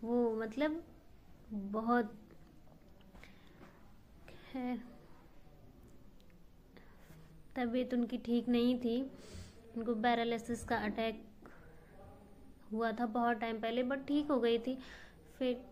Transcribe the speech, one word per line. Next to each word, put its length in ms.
वो, 320
मतलब 480
बहुत। 640
खैर, 300
तबीयत 380
उनकी 240
ठीक 300
नहीं 300
थी, 320
उनको 180
paralysis 680
का 120
attack 480
हुआ 200
था 140
बहुत 300
time 240
पहले, 240
but 220
ठीक 240
हो 100
गई 180
थी 200
फिर। 340